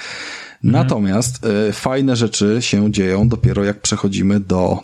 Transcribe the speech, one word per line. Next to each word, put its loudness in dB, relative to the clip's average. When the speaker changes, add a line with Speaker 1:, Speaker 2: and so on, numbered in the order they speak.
Speaker 1:
Mhm. 4
Speaker 2:
Natomiast, 0
e, -2
fajne 0
rzeczy 0
się 0
dzieją 2
dopiero 0
jak -2
przechodzimy 0
do 0